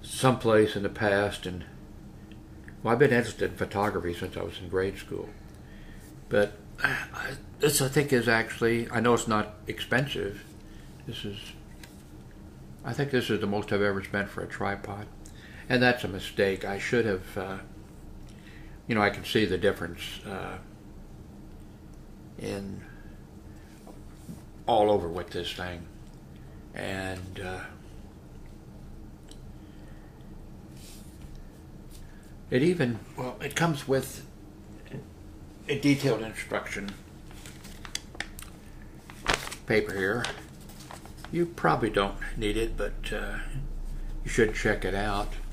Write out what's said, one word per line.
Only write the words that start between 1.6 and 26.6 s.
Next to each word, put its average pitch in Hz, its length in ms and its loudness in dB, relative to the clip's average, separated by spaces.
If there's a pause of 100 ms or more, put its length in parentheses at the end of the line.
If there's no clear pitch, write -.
well, 113 120 6
I've 120 60 4
been 135 120 12
interested 110 400 4
in 87 60 -10
photography 95 560 2
since 90 240 -4
I 92 60 -2
was 90 160 -6
in 90 100 -8
grade 95 280 2
school. - 300 -6 (1000)
But, 104 240 6 (280)
uh, - 140 4 (180)
I, - 180 -4 (280)
this, 147 220 6
I 131 80 4
think, 143 240 6
is 120 160 6
actually, 117 600 4
I 117 120 2
know 120 120 8
it's 113 140 4
not 107 280 4 (120)
expensive. 113 760 0 (600)
This - 200 -8
is, 101 120 -6 (1500)
I 123 80 -2
think 139 180 2
this 123 180 4
is 104 120 4
the 104 60 2
most 101 260 0
I've 101 80 6
ever 98 200 4
spent 98 280 0
for - 120 -4
a 90 60 -4
tripod. 101 600 -2 (600)
And 123 160 6
that's 123 220 6
a - 20 0
mistake. 95 560 2
I 98 160 -2
should 117 260 4
have, 95 320 0
uh, 95 200 -4 (1300)
you 120 80 2
know, 107 60 8
I 101 80 8
can - 160 -6
see 107 200 6
the 92 120 2
difference, 85 440 2 (240)
uh, 92 320 -6 (1800)
in 98 420 -4 (1800)
all 107 240 8
over 95 180 6
with 87 240 -4
this 87 200 -2
thing. 87 340 -4 (880)